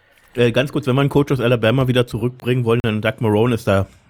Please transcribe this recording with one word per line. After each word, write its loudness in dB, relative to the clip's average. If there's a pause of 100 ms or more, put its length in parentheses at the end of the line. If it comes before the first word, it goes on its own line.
(360)
äh, 2
ganz 0
kurz, -4
wenn 0
wir 2
einen 0
Coach 0
aus -2
Alabama 0
wieder 0
zurückbringen -4
wollen, 2
dann -2
Doug -2
Marrone 2
ist -6
da 2 (220)